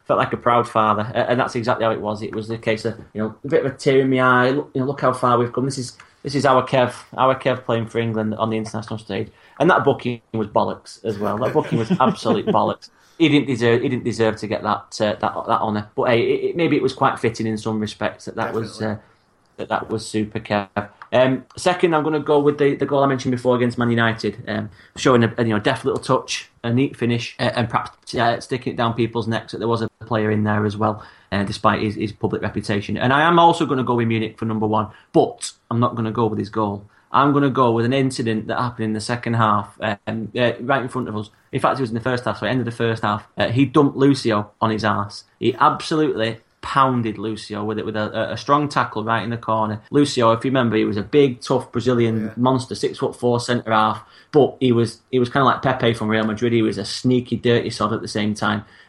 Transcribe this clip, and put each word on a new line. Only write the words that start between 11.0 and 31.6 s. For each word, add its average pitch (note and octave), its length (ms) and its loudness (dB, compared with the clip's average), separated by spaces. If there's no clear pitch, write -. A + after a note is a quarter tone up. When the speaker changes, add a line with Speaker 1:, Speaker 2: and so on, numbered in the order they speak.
Speaker 1:
as G#2+ 140 -4
well. G2+ 200 -4
That A2 160 -2
booking D3 240 0
was A2+ 140 -2
absolute - 540 0
<laughs> G#3 120 2
bollocks. - 320 -2
He E3 100 4
didn't C#3 200 2
deserve, A#2 340 2
he C3+ 80 -2
didn't A#2+ 140 -4
deserve A2 320 0
to - 100 -8
get G#2 160 -4
that, G#2 360 -4
uh, G#2 180 0
that, - 40 -20
that A2 400 -2
honour. G#2 340 -4
But - 140 0
hey, - 140 4
it, - 220 0
it, A2 120 -4
maybe C#3+ 220 2
it - 40 0
was C3 120 -2
quite - 240 0
fitting A2+ 280 -2
in A2 120 -4
some A2 200 -4
respects - 460 -6
that - 120 -12
that A2+ 180 -6
was, A2+ 240 -6
Speaker 2:
Definitely. G#2+ 160 -4
Speaker 1:
uh, G#2+ 120 -12
that G#2 100 -10
that - 220 -4
was G#2+ 160 -6
super G#2+ 340 -4
Kev. G#2 280 -2
Um, B2+ 320 2
second, F3+ 400 2
I'm D3+ 80 2
gonna D#3 180 -2
go D3 200 2
with D3 160 2
the, C#3+ 200 2
the C#3 100 -2
goal C#3 180 2
I - 20 4
mentioned B2+ 260 0
before B2 240 2
against A#2+ 200 0
Man A#2+ 140 0
United, A2+ 580 0
um, G#2+ 220 -6
showing B2 280 6
a, A2+ 120 0
a, B2 60 0
you A2+ 80 2
know, G#2+ 80 2
deft A2+ 260 0
little A2+ 160 0
touch, - 480 -2
a A#2 80 -2
neat C3+ 240 0
finish, A#2+ 420 -2
uh, A#2+ 160 0
and A#2 140 0
perhaps, - 460 -8
uh, A#2 260 2
sticking C3 320 -6
it - 40 -10
down A#2 180 0
people's A#2 340 -2
necks - 240 -4
that A#2 60 -8
there G#2 100 -2
was A2+ 140 0
a A2 60 -2
player G#2+ 240 0
in G#2+ 140 0
there G#2 200 2
as G#2 140 -2
well, G#2+ 260 -2
uh, G2 140 -2
despite G#2 380 -2